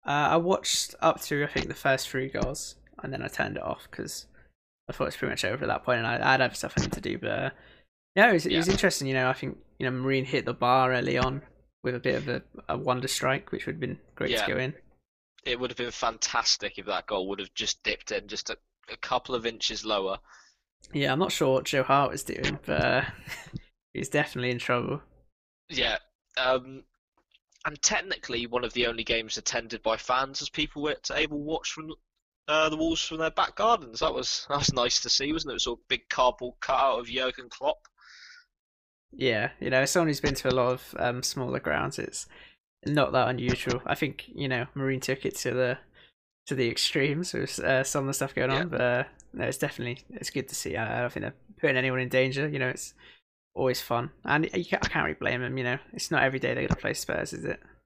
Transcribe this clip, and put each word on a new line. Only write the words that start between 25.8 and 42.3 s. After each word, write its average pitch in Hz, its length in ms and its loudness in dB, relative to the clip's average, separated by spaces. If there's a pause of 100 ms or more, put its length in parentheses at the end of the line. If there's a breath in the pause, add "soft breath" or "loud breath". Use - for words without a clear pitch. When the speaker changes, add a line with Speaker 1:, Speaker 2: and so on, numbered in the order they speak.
Speaker 2:
um, 131 460 0 (840)
and 151 160 -6
technically 170 680 -2
one 120 160 -2
of 113 100 -4
the 120 140 2
only 113 160 -4
games 113 340 -2
attended 117 460 -4
by 110 140 2
fans 135 440 0
as 135 80 -8
people 151 320 -4
were 147 140 0 (180)
able 147 240 0
to 147 60 -6
watch 156 280 -4
from, 156 220 -10 (540)
uh, 156 220 4
the 156 80 -2
Wolves 160 280 0
from 160 120 -8
their 160 120 0
back - 260 0
gardens. 196 440 2
That 156 140 2
was, - 360 -4
that 139 80 0
was 135 160 2
nice 123 280 2
to 117 80 -4
see, 143 220 2
wasn't 156 200 -2
it? - 20 -6
It - 20 -6
was 113 80 0
a - 20 2
sort 120 140 -2
of - 80 -20
big - 220 -2
cardboard 123 520 2
cutout 131 380 4
of 120 80 -8
Jurgen 127 420 -4
Klopp. - 380 -4 (1200 loud breath)
Speaker 1:
Yeah, 117 480 0
you - 100 -4
know, 131 120 4
as 139 100 2
someone 170 160 4
who's 147 140 0
been 143 140 2
to - 140 -2
a - 60 4
lot 123 160 4
of, - 260 -6
um, 123 260 0
smaller 131 360 -2
grounds, 151 400 -2
it's - 260 -8 (600 loud breath)